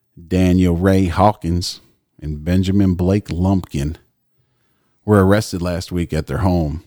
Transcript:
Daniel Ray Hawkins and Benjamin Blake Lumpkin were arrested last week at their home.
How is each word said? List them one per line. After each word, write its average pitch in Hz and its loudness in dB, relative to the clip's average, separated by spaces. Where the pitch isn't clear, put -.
Daniel 90 2
Ray 95 2
Hawkins 90 -2
and 76 -10
Benjamin 95 0
Blake 92 0
Lumpkin 85 -2
were 104 4
arrested 95 0
last 87 -6
week 87 -4
at 78 -2
their 67 -6
home. 85 -2